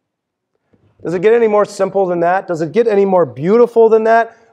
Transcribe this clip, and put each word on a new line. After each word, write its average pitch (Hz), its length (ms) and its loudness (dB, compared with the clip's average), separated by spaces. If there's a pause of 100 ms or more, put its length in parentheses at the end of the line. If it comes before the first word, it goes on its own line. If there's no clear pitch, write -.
(1040)
Does 165 120 -6
it 175 80 -4
get 220 100 2
any 233 140 2
more 208 180 0
simple 196 400 -4
than 175 140 -4
that? 180 280 -2
Does 165 140 -6
it 160 100 -6
get 226 140 0
any 202 200 0
more 185 200 0
beautiful 226 640 2
than 220 140 2
that? 226 320 0 (180)